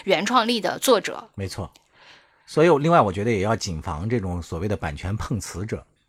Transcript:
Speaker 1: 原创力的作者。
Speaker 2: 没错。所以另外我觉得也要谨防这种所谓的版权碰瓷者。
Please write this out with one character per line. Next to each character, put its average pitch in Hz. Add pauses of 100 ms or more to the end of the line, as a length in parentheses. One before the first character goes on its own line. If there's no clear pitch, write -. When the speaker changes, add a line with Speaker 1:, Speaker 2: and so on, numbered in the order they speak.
Speaker 1:
原 190
创 240
力 240
的 180
作 226
者。 -
Speaker 2:
没 98
错。 92 (760)
所 156
以 175
另 151
外 165
我 101
觉 101
得 120
也 104
要 107
谨 85
防 85
这 117
种 90
所 82
谓 98
的 98
版 73
权 98
碰 107
瓷 90
者。 110 (240)